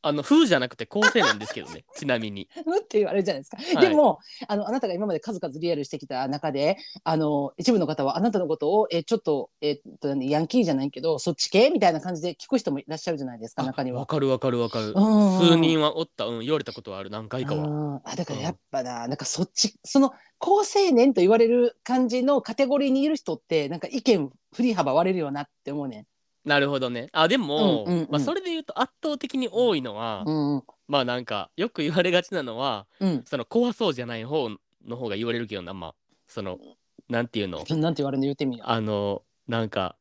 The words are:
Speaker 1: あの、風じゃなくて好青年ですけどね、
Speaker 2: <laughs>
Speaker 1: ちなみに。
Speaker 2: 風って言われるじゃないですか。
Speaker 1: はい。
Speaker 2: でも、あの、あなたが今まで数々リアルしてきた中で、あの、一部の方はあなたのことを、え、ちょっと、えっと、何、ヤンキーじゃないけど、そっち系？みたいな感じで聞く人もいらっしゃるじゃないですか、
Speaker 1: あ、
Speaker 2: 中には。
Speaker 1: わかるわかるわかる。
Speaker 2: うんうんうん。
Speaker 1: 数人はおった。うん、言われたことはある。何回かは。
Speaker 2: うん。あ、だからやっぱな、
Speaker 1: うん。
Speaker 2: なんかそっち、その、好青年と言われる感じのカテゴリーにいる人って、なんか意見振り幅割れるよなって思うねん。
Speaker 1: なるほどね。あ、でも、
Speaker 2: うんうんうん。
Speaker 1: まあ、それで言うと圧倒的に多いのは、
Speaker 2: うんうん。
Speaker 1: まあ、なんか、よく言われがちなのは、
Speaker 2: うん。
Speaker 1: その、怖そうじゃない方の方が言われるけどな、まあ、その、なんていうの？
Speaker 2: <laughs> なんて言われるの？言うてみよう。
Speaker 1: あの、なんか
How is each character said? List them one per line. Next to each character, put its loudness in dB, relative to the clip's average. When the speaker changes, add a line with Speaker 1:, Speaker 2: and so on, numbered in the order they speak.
Speaker 1:
あ 0
の、 -2
風 6
じ 4
ゃ 4
な -2
く -16
て -8
好 -6
青 6
年 2
で -10
す -10
け -10
ど -16
ね、 -16
Speaker 2:
<laughs> -20
Speaker 1:
ち -10
な 0
み -6
に。 -10
Speaker 2:
風 0
っ -6
て -2
言 2
わ -4
れ 0
る 0
じ -2
ゃ -2
な -6
い -14
で -18
す -20
か。 -16
Speaker 1:
は -14
い。 6
Speaker 2:
で 2
も、 4
あ -2
の、 -2
あ -4
な -2
た -2
が -2
今 -4
ま -2
で -2
数 -8
々 -8
リ -2
ア 0
ル -4
し -10
て -10
き -12
た -6
中 -4
で、 0
あ 0
の、 0
一 2
部 4
の 0
方 -2
は 0
あ 0
な 2
た 0
の 0
こ 0
と 0
を、 4
え、 0
ち 0
ょ -2
っ -2
と、 0
え 0
っ -4
と、 -4
何、 -2
ヤ 2
ン 0
キ 2
ー 4
じ 2
ゃ 2
な 0
い -2
け -12
ど、 0
そ -2
っ -2
ち -4
系？ 6
み 2
た 6
い 2
な -4
感 -6
じ -6
で -6
聞 -20
く 2
人 -2
も -2
い -8
ら -6
っ -10
し -8
ゃ -2
る -4
じ -8
ゃ -8
な -12
い -18
で -12
す -14
か、 -4
Speaker 1:
あ、 -2
Speaker 2:
中 -6
に -4
は。 -6
Speaker 1:
わ -8
か -2
る 2
わ 2
か 0
る 0
わ 0
か -6
る。 -4
Speaker 2:
う -
ん -8
う 2
ん 6
う 6
ん。 8
Speaker 1:
数 8
人 4
は 0
お -2
っ -2
た。 -8
う -4
ん、 -6
言 -2
わ 2
れ -6
た -10
こ -14
と -12
は -8
あ -10
る。 -12
何 -10
回 -4
か -2
は。 -2
Speaker 2:
う -4
ん。 -10
あ、 -12
だ -6
か -6
ら -8
や -4
っ -10
ぱ -4
な、 -8
Speaker 1:
う -6
ん。 -6
Speaker 2:
な -4
ん -18
か -10
そ -4
っ -2
ち、 -2
そ 0
の、 2
好 2
青 2
年 6
と 4
言 6
わ 6
れ 6
る 2
感 2
じ 0
の 2
カ -8
テ 0
ゴ 2
リ 2
ー -
に 2
い 2
る 0
人 -6
っ -8
て、 0
な -6
ん -10
か -8
意 -4
見 4
振 -4
り 2
幅 0
割 4
れ 2
る -2
よ -4
な -8
っ -12
て -8
思 -6
う -6
ね -10
ん。 -20
Speaker 1:
な 2
る 2
ほ -2
ど -2
ね。 -6
あ、 4
で 4
も、 2
Speaker 2:
う -4
ん 0
う 2
ん 2
う -2
ん。 -16
Speaker 1:
ま 0
あ、 2
そ 0
れ -2
で -8
言 -4
う -14
と -6
圧 -2
倒 -2
的 -8
に -2
多 2
い -2
の -8
は、 -6
Speaker 2:
う -2
ん 0
う -2
ん。 -6
Speaker 1:
ま 2
あ、 0
な -4
ん -10
か、 -8
よ -4
く -6
言 -2
わ 2
れ 2
が 2
ち -12
な -2
の -8
は、 -4
Speaker 2:
う -2
ん。 0
Speaker 1:
そ -6
の、 -6
怖 0
そ -2
う -2
じ -6
ゃ -8
な -8
い -8
方 -2
の -10
方 -6
が -2
言 -4
わ 0
れ -2
る -4
け -10
ど -6
な、 -12
ま -12
あ、 -20
そ -12
の、 -8
な 0
ん -4
て -6
い -2
う -4
の？ -8
Speaker 2:
<laughs> -2
な 0
ん -4
て -4
言 0
わ -4
れ -4
る 0
の？ 0
言 0
う -4
て -4
み -6
よ -16
う。 -2
Speaker 1:
あ 0
の、 -4
な -2
ん -6
か -4